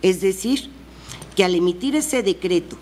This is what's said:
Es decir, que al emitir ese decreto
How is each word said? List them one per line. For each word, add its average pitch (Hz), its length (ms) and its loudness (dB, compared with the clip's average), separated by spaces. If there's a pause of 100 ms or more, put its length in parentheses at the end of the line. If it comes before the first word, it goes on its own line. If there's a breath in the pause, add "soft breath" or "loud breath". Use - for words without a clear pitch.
Es 185 180 2
decir, 196 500 0 (680 loud breath)
que 190 80 4
al 180 100 2
emitir 180 400 0
ese 269 260 0
decreto 180 600 0